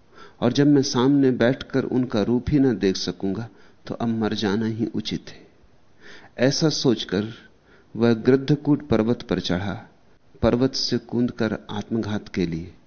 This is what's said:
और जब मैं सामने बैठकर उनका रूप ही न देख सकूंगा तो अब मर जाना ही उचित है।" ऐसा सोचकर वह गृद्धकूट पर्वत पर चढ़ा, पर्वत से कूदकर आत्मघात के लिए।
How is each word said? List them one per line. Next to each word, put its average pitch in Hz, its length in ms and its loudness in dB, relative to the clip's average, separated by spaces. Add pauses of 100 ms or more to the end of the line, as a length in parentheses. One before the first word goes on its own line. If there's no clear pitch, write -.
(400)
और 120 120 2
जब 143 140 4
मैं 143 160 6
सामने 135 480 2
बैठकर 123 540 0
उनका 120 380 0
रूप 120 280 0
ही 151 80 4
न 131 200 4
देख 95 180 2
सकूंगा 98 520 -6 (380)
तो - 80 -8
अब 117 140 -4
मर 110 260 -2
जाना 107 320 0
ही 110 200 -4
उचित - 420 -6
है।" - 180 -20 (920)
ऐसा 143 300 2
सोचकर 113 840 -2 (460)
वह 117 180 4
गृद्धकूट 135 760 2
पर्वत 113 340 2
पर 90 180 -2
चढ़ा, 95 480 -6 (540)
पर्वत 120 320 2
से - 240 -2
कूदकर 113 600 -2 (120)
आत्मघात 104 580 -6
के 92 180 -2
लिए। 85 280 -8 (120)